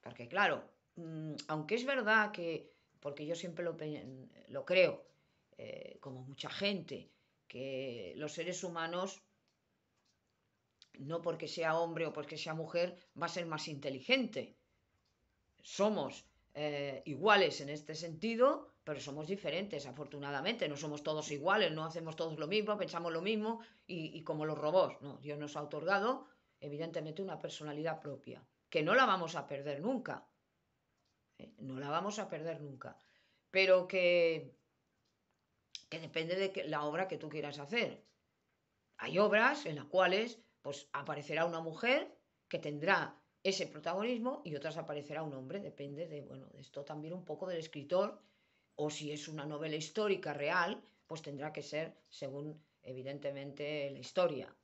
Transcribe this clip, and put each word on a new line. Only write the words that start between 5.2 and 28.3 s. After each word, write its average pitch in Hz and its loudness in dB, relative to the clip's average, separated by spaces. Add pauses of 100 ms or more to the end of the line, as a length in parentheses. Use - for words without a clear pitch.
eh, - -12
como 131 -10
mucha 139 -10
gente, 170 -2 (380)
que 127 -6
los 147 -6
seres 175 -6
humanos, 175 -4 (1800)
no 165 -4
porque 165 -2
sea 160 2
hombre 165 0
o 143 -4
porque 151 -8
sea 160 -4
mujer, 170 0 (240)
va 170 0
a 165 -2
ser 175 -4
más 160 -4
inteligente. 139 0 (1040)
Somos, 190 0 (280)
eh, 143 -4
iguales 175 6
en 139 -6
este 151 -6
sentido, 220 2 (160)
pero 147 -4
somos 147 -6
diferentes, 170 -2
afortunadamente. 143 -4
No 143 -4
somos 147 -6
todos 156 -2
iguales, 165 4
no 156 -2
hacemos 160 -6
todos 160 -2
lo 147 -2
mismo, 208 2
pensamos 170 -2
lo 165 0
mismo 220 0 (260)
y, 160 -6
y 156 -12
como 151 -2
los 156 -2
robots, 151 4
¿no? 139 -10
Dios 147 -8
nos 147 -6
ha 151 -4
otorgado, 196 0 (340)
evidentemente, 156 -6
una 170 -6
personalidad 151 -4
propia, 131 -12 (240)